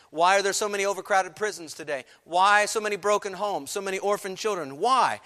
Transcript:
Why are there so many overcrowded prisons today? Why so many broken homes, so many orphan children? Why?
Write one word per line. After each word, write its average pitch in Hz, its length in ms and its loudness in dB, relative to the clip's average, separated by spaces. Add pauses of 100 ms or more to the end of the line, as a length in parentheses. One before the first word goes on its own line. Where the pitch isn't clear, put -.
Why 180 300 4
are - 20 4
there 190 120 0
so 214 140 -2
many 202 180 -2
overcrowded 190 500 0
prisons 170 400 -8
today? 147 280 -8 (200)
Why 202 420 4
so 214 160 -2
many 208 140 -4
broken 196 380 0
homes, 180 360 -6
so 208 100 -6
many 190 200 -4
orphan 196 360 -2
children? 160 440 -6
Why? 202 460 2